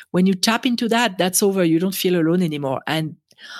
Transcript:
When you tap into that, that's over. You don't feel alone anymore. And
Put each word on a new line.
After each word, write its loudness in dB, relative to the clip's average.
When 2
you 4
tap 0
into 0
that, 0
that's 0
over. 2
You 2
don't -2
feel 0
alone 2
anymore. -4
And -4